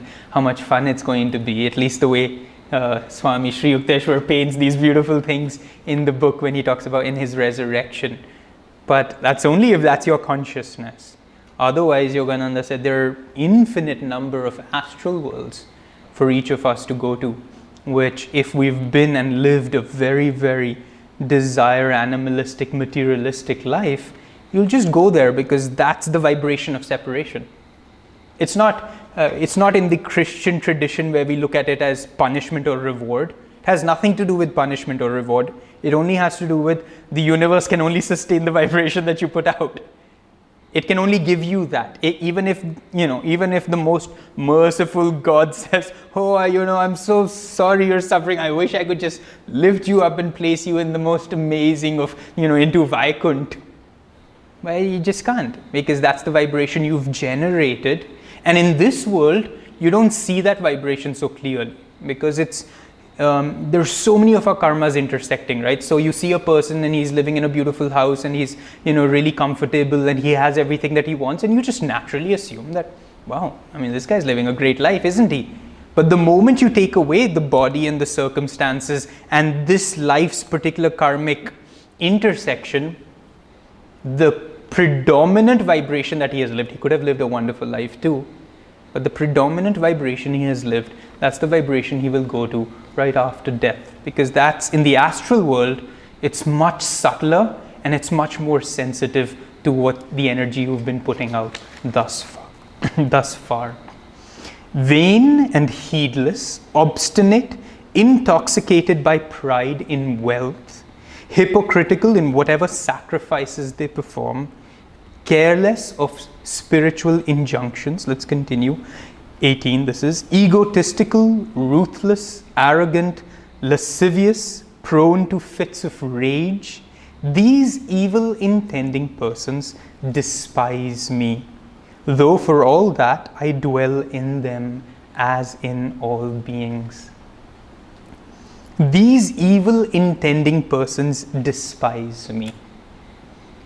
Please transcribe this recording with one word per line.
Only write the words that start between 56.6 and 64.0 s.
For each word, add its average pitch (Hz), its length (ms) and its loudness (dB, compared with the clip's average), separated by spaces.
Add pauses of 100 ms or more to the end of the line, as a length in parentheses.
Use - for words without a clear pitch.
you've 147 260 -2
generated. 143 960 -2 (360)
And 170 140 4
in 175 200 4
this 240 300 2
world, 185 400 2 (320)
you 165 100 2
don't 214 220 4
see 185 300 -2
that 202 180 0
vibration 139 560 -4
so 139 140 -4
clearly, 120 460 -8 (300)
because 143 320 -4
it's, 160 280 -4 (520)
um, 147 540 -2
there's 170 200 2
so 214 260 2